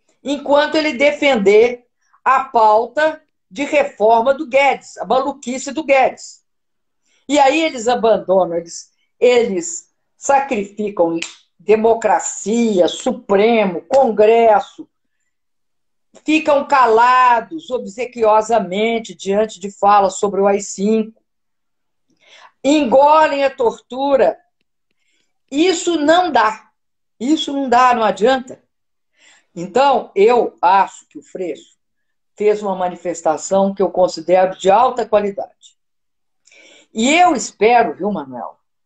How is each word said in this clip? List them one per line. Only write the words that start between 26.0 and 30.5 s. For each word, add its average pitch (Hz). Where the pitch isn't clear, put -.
dá. 220
Isso 285
não 277
dá, 247
não 226
adianta. 233
Então, 226
eu 226